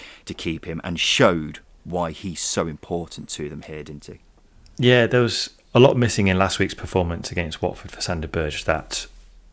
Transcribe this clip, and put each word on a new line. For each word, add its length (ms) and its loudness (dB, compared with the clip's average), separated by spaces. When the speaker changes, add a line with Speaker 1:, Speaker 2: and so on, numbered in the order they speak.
Speaker 1:
to 100 -10
keep 300 -6
him 200 -8
and 140 -6
showed 600 2
why 280 -2
he's 280 -8
so 260 -2
important 640 -8
to 200 -8
them 120 -12
here, 220 -12
didn't 220 -14
he? 140 -18
Speaker 2:
Yeah, 280 8
there 140 4
was 300 0
a 60 8
lot 180 8
missing 300 2
in 100 2
last 200 2
week's 160 0
performance 560 -4
against 300 -4
Watford 320 -4
for 80 -12
Sander 280 -4
Berge 360 -4
that 420 -2